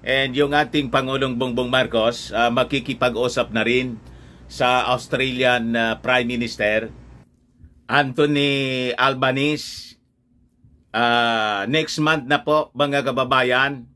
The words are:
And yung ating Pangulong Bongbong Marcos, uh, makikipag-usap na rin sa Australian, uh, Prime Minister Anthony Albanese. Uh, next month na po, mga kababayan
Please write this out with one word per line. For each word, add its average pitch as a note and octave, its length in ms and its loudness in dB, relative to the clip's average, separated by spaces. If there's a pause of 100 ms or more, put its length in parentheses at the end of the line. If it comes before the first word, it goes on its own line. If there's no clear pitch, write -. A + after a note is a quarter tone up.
And C3 320 -2
yung C#3+ 240 2
ating D3 320 0
Pangulong C3 480 0
Bongbong B2 320 -2
Marcos, A#2 640 0
uh, A#2+ 160 2
makikipag-usap B2 1040 -2
na A2 80 0
rin B2 400 0 (480)
sa B2+ 440 2
Australian, B2 840 0
uh, A2+ 240 -2
Prime B2+ 240 2
Minister A2 640 -2 (960)
Anthony C#3 1120 0
Albanese. C3+ 960 -2 (960)
Uh, A2+ 800 0
next D#3 320 -2
month D3+ 240 0
na C#3+ 160 0
po, D3+ 320 0
mga C#3+ 320 0
kababayan B2+ 800 0 (100)